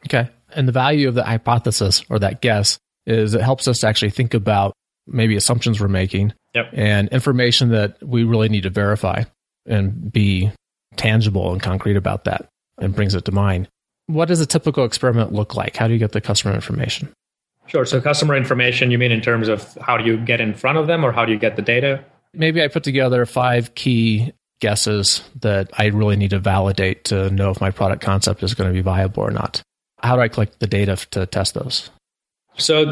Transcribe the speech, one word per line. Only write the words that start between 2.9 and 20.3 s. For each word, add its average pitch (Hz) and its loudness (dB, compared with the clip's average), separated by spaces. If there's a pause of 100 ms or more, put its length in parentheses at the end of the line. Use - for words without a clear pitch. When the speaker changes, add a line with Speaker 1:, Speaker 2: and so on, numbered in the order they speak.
Speaker 1:
is 110 0
it 107 2
helps 131 0
us 120 0
to - 0
actually 107 0
think 120 -2
about 101 0 (320)
maybe 113 0
assumptions 117 0
we're 101 0
making 98 0 (200)
Speaker 2:
Yep. 117 -4
Speaker 1:
and 104 2
information 123 2
that 104 0
we 120 0
really 110 2
need 101 0
to 95 -2
verify 101 0 (440)
and 104 -2
be 101 2 (460)
tangible 104 2
and 92 -4
concrete 95 0
about 98 -2
that - -4 (300)
and 95 -2
brings 101 0
it - -4
to 101 -2
mind. 95 0 (400)
What 160 0
does 170 2
a 151 2
typical 147 0
experiment 117 0
look 107 -4
like? - -6
How 113 0
do 113 2
you 113 2
get 110 0
the - -2
customer 101 -2
information? - -4 (580)
Speaker 2:
Sure. 139 0
So 131 0
customer 147 0
information, 123 2
you 120 2
mean 123 2
in 110 2
terms 113 0
of 107 -4
how 123 0
do 110 -2
you 113 2
get 117 -2